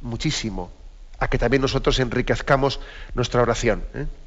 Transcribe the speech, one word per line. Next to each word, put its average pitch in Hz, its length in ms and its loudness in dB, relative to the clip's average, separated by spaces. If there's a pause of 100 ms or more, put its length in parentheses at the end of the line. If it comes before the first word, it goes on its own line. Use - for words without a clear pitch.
muchísimo, 113 680 -4 (480)
a - 100 0
que 135 80 2
también 123 240 4
nosotros 131 380 2
enriquezcamos 127 800 2 (340)
nuestra 123 300 2
oración, 117 400 2 (100)
¿eh? 143 140 -4 (200)